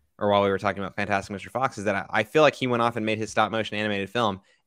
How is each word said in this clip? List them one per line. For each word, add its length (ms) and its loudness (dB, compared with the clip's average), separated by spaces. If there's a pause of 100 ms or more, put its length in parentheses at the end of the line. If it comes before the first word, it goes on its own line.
(180)
or 120 2
while 120 6
we 80 4
were 80 0
talking 240 -2
about 120 -10
Fantastic 380 -2
Mister 180 -12
Fox, 280 -2
is 60 -8
that 120 0
I, 240 -2
I 20 4
feel 200 2
like 120 6
he 140 -4
went 140 0
off 140 0
and 100 -4
made 120 0
his 120 -6
stop 200 0
motion 260 -4
animated 340 -2
film, 300 0 (260)